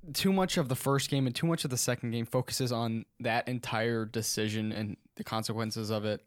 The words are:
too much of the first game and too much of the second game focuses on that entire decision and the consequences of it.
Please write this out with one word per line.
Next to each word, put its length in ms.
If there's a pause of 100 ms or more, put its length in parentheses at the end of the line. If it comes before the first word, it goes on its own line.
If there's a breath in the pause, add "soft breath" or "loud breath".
(140)
too 180
much 240
of 120
the 80
first 340
game 160
and 80
too 120
much 180
of 60
the 60
second 360
game 140
focuses 460
on 320 (160)
that 280
entire 560
decision 680
and 240 (200)
the 80
consequences 640
of 140
it. 220